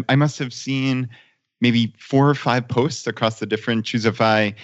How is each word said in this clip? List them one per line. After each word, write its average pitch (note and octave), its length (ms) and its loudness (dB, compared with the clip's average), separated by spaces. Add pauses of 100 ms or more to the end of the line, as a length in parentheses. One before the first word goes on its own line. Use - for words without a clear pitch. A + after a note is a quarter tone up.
I C3 60 2
must C#3+ 240 2
have B2+ 140 -6
seen C3 560 -4 (520)
maybe A#2 380 2
four C#3 300 2
or C#3+ 60 4
five B2 340 0
posts B2+ 380 -2
across A2+ 340 -2
the G#2+ 60 -4
different A2 400 -2
Choose A2+ 200 -2
F G#2+ 140 0
I A2 440 2